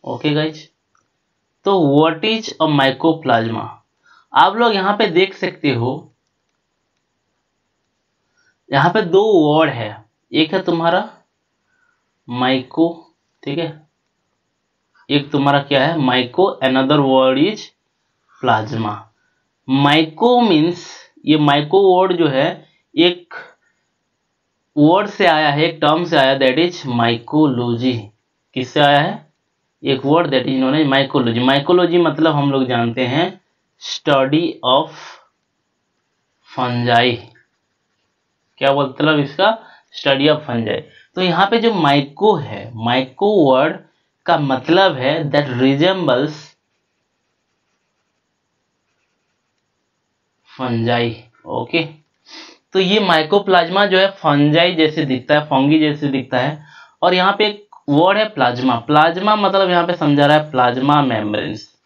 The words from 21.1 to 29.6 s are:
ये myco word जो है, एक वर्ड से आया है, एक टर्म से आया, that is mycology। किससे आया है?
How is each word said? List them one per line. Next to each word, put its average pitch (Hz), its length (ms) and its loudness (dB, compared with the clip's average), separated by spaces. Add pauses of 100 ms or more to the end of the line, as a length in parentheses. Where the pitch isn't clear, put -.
ये 156 120 2
myco 147 460 2 (140)
word 185 160 2
जो 165 140 0
है, 143 400 -2 (280)
एक 175 380 0 (1400)
वर्ड 175 300 2
से 202 200 -2
आया 156 220 2
है, 147 140 0
एक 165 180 -4
टर्म 156 240 2
से 160 120 -2
आया, 135 220 2
that 131 180 2
is 175 180 0 (100)
mycology। 120 1120 -2 (540)
किससे 127 260 -4
आया 143 200 4
है? 196 340 -6 (500)